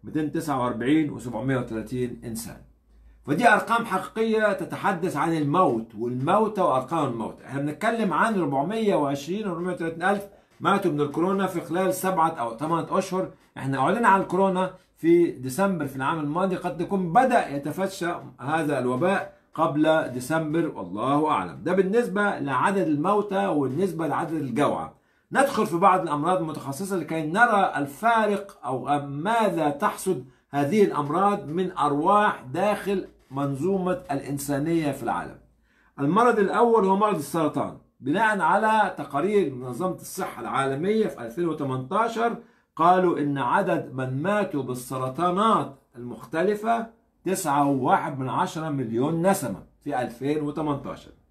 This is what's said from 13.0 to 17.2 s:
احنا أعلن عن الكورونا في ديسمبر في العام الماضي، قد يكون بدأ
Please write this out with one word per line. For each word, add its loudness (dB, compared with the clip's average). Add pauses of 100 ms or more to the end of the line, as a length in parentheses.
احنا -4
أعلن 2
عن 6
الكورونا 0 (220)
في 6
ديسمبر -2
في -10
العام -2
الماضي، 0
قد -6
يكون -2
بدأ 4